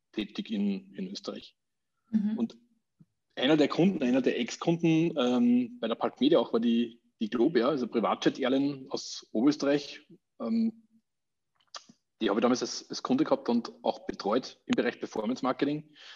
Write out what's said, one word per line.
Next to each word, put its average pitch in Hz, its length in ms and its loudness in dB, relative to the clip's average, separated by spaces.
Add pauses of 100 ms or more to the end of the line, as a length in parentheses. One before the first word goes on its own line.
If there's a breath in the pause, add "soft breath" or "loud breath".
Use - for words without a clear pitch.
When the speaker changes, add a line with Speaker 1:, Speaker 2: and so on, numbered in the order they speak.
(100)
Speaker 1:
tätig - 400 -8
in, 101 440 -4
in 95 140 -8
Österreich. - 460 -12 (560)
Speaker 2:
Mhm. 214 260 0
Speaker 1:
Und - 200 -4 (800)
einer 139 200 4
der 139 120 6
Kunden, 170 340 2
einer 123 200 2
der - 180 0
Ex-Kunden, 165 760 0
ähm, 123 640 2
bei 117 80 -4
der 113 80 -2
Pulp - 240 -4
Media 143 220 4
auch 113 120 -2
war 117 60 2
die, 117 420 0 (200)
die 110 100 -4
Globe 123 300 2
Air, 120 80 2
also 131 180 0
Privatjet-Airline 131 1000 0
aus - 420 -10
Oberösterreich. 143 720 0 (360)
Ähm, - 420 -2 (1400)
die 208 100 0
habe 202 100 0
ich - 20 2
damals 247 200 2
als, - 280 -8
als - 140 -8
Kunde 135 180 2
gehabt - 260 0
und 120 220 0 (140)
auch - 220 -2
betreut - 600 -4
im - 80 -2
Bereich 113 240 0
Performance 113 460 -6
Marketing. 143 500 -2 (220 loud breath)